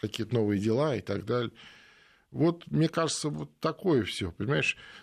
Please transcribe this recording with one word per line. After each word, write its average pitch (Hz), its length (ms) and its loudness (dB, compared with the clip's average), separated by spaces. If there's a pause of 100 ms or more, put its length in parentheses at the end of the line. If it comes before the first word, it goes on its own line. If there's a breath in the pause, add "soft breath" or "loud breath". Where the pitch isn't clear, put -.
какие-то 107 340 -4
новые 104 240 4
дела 117 380 2
и 101 60 -2
так 98 220 -4
далее. 120 280 -2 (760 loud breath)
Вот, 165 400 0
мне 151 200 2
кажется, 156 400 -2
вот 147 180 -8 (100)
такое 156 460 2
всё, 95 280 -6
понимаешь? 135 440 0 (260 loud breath)